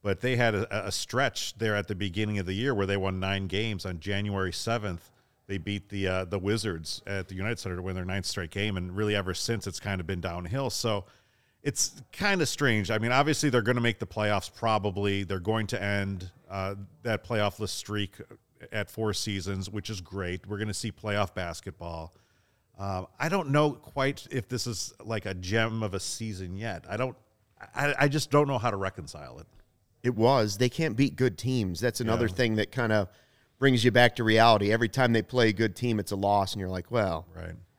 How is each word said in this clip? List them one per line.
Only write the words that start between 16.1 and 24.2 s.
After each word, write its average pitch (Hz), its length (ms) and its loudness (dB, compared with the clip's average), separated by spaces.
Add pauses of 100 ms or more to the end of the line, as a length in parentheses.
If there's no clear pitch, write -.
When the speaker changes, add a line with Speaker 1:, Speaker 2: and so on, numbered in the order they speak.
Speaker 1:
uh, 98 280 -6 (260)
that 110 200 -2
playoff-less 104 480 -2
streak 104 460 -6 (560)
at 107 180 -4
four 107 220 -2
seasons, 95 560 -4
which 101 220 -8
is 104 100 -8
great. 92 460 -6
We're 101 100 -8
gonna 107 160 -4
see - 200 -6
playoff 104 420 -2
basketball. 85 800 -8 (640)
Um, 95 300 -6 (100)
I 151 100 -2
don't 165 220 0
know 147 220 4
quite - 580 -4